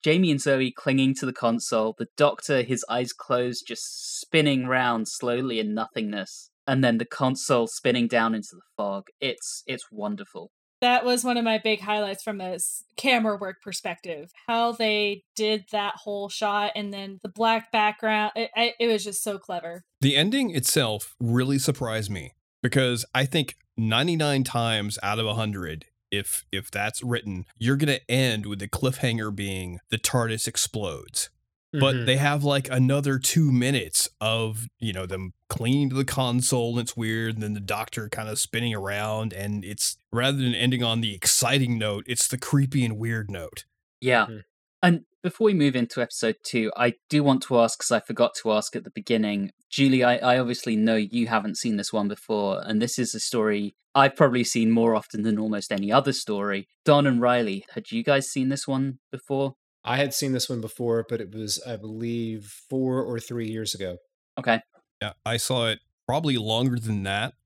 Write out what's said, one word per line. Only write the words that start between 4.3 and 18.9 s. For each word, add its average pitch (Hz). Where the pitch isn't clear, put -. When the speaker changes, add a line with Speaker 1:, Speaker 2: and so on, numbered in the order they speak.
Speaker 1:
round 123
slowly 123
in 107
nothingness, 107
and 131
then 117
the 113
console 131
spinning 123
down 113
into 104
the 90
fog. 98
It's, -
it's 127
wonderful. 101
Speaker 2:
That 247
was 247
one 247
of 233
my 220
big 214
highlights 208
from 202
a 185
s-, -
camera 226
work 190
perspective, 175
how 233
they 208
did 214
that 202
whole 202
shot 208
and 202
then 196
the 202
black 226
background. 214
It, 226
I, 226
it 226
was 214